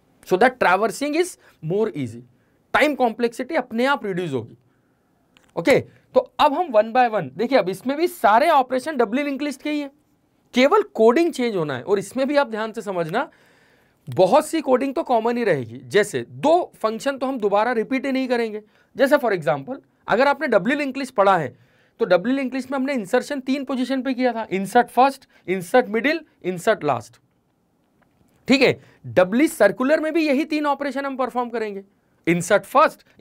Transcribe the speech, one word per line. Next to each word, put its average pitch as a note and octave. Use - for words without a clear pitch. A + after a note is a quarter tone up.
So F#3
that B3+
traversing G#3+
is F4
more G#3+
easy, A#2+
टाइम C#4
कॉम्प्लेक्सिटी A#3+
अपने B3+
आप C#4
रिड्यूस F3+
होगी। A#2
ओके, E3+
तो -
अब C#4
हम E4
one A3
by B3
one, F#3+
देखिए, A#3+
अब F#3
इसमें A#3+
भी E4+
सारे C4
ऑपरेशन C4
डबली A#3
लिंक C#4
लिस्ट C#4+
के D4+
ही D4
हैं, C#4
केवल D4
कोडिंग A#3+
चेंज A#3+
होना D3+
है। B2
और G3+
इसमें A#3+
भी D4
आप C#4+
ध्यान A3
से A3+
समझना, F#3
बहुत F#3
सी D#4+
कोडिंग B3+
तो E4
कॉमन A#3
ही A#3+
रहेगी। C3
जैसे C3
दो D4
फंक्शन A3+
तो B3+
हम C4+
दोबारा G#3
रिपीट B3+
ही C#4
नहीं C4
करेंगे। A3+
जैसे C4+
for A#3+
example, D#3
अगर A#3
आपने C#4+
डबली A3
लिंक C#4
लिस्ट -
पढ़ा G3
है, -
तो A3+
डबली F3+
लिंक C4+
लिस्ट C4
में C#4
हमने C4+
इंसर्शन B3+
तीन C4+
पोजीशन C4
पे C4
किया B3
था, A3
इंसर्ट G3
फर्स्ट, C4+
इंसर्ट F#3+
मिडिल, A3+
इंसर्ट F#3
लास्ट। B2+
ठीक C4+
है, G3
डबली F#3
सर्कुलर D4
में D#4
भी D#4+
यही C#4+
तीन D4+
ऑपरेशन C#4
हम C#4
परफॉर्म B3
करेंगे, G#3+
इंसर्ट F3
फर्स्ट, -